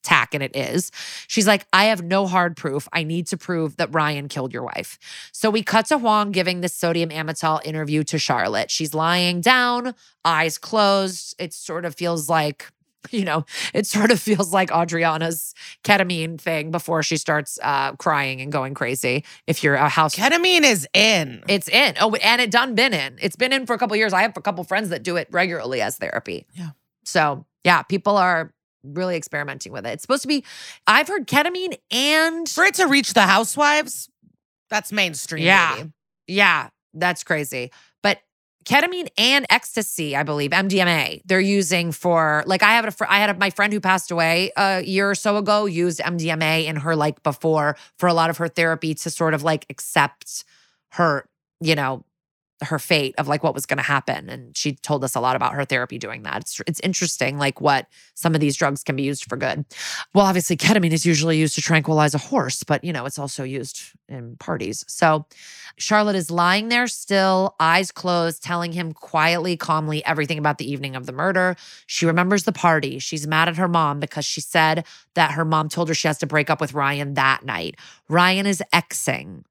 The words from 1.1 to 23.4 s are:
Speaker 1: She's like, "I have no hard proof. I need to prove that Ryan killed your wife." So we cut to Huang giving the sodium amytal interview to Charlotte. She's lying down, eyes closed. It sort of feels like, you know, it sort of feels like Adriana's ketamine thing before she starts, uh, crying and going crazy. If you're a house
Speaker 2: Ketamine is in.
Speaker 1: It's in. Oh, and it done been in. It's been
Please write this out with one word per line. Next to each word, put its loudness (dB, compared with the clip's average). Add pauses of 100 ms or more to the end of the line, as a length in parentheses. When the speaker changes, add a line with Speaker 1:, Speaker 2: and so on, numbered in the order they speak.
Speaker 1:
She's 0
like, 4
"I 6
have 2
no 0
hard 0
proof. -6
I 0
need -4
to -6
prove -4
that -2
Ryan 0
killed -6
your -8
wife." -10 (360)
So 0
we 2
cut 2
to 2
Huang 2
giving 0
the -2
sodium 0
amytal -2
interview -2
to -4
Charlotte. 0
She's -4
lying 2
down, 2 (300)
eyes 2
closed. 0
It -10
sort -10
of -6
feels -4
like, 0 (400)
you -2
know, -2 (280)
it 0
sort 2
of 4
feels 0
like 2
Adriana's -2 (300)
ketamine 0
thing -4
before -2
she -2
starts, -2
uh, 0
crying -2
and -8
going -4
crazy. -2 (220)
If -2
you're 4
a 4
house 2
Speaker 2:
Ketamine 4
is 4
in. 2
Speaker 1:
It's 0
in. 4
Oh, 4
and 2
it 0
done 2
been 2
in. -4
It's -2
been 0